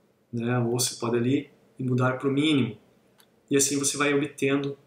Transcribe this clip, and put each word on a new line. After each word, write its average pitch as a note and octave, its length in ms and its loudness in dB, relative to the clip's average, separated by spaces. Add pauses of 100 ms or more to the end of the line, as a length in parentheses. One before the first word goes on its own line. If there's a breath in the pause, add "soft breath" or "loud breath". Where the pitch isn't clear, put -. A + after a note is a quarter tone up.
(320)
né? A#2+ 280 0
Ou A#2 120 0
você B2 240 -2
pode A#2 220 -2
ali C3 320 0 (280)
e C3+ 60 -6
mudar B2+ 340 0
pro C3+ 140 -2
mínimo. C#3 460 2 (720)
E C#3+ 60 2
assim C#3 220 2
você C#3 200 -2
vai C#3+ 160 2
obtendo, C#3+ 720 -2